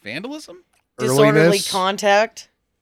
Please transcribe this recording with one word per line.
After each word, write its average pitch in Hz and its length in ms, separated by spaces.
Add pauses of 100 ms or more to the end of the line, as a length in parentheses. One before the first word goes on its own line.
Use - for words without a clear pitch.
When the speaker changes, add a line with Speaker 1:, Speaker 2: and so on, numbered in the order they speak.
Speaker 1:
Vandalism? 269 600 (340)
Speaker 2:
Disorderly 131 480
Speaker 3:
Earliness? 185 260
Speaker 2:
contact. 202 800 (320)